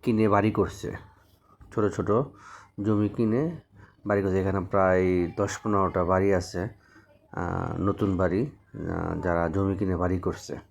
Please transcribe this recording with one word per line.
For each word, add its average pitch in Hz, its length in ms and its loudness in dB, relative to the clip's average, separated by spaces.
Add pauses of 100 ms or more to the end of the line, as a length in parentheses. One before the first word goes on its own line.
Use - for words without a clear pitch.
কিনে 110 260 4
বাড়ি 101 220 4
করছে, - 460 -2 (760)
ছোট 104 180 0
ছোট 98 180 -2 (720)
জমি 104 240 2
কিনে 120 520 -2 (460)
বাড়ি 101 160 2
করছে। 95 180 2
এখানে 95 260 0
প্রায় 92 720 2
দশ 101 220 -2
পনেরোটা 95 460 0
বাড়ি 95 300 2
আছে, 90 340 -2 (640)
আহ, 87 460 -4
নতুন 98 380 0
বাড়ি, 92 300 2
আহ, 85 760 -8
যারা 85 280 0
জমি 95 280 0
কিনে 95 200 -2
বাড়ি 90 220 0
করছে। - 380 -6 (140)